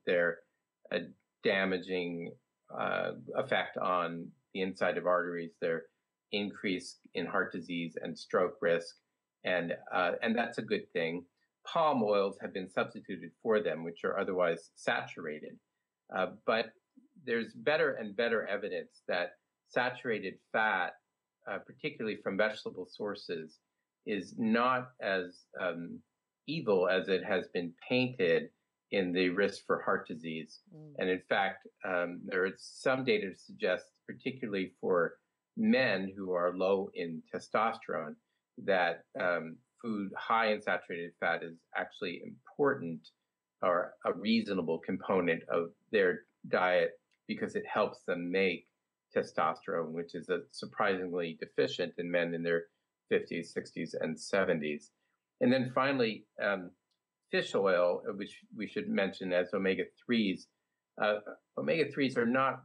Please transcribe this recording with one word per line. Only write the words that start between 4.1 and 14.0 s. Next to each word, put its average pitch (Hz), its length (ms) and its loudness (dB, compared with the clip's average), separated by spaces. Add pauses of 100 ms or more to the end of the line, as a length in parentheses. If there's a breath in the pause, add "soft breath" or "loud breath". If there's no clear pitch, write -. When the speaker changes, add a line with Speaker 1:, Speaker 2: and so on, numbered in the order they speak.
Speaker 1:
the 95 100 -4
inside 92 360 0
of 85 80 -2
arteries, 87 540 0
their 82 240 0 (480)
increase 104 680 -4 (160)
in 85 100 -2
heart 95 280 0
disease 85 500 -6
and 82 160 -8
stroke - 420 0
risk. 85 360 0 (480)
And, 87 320 0 (180)
uh, 90 180 2 (100)
and 117 140 2
that's 117 220 -2
a - 40 -2
good 107 300 -2
thing. 85 320 -2 (420)
Palm 151 360 2
oils 101 380 2
have 98 120 -10
been 92 160 -6
substituted 95 640 -6 (120)
for 107 180 4
them, 82 240 -2
which 82 200 -6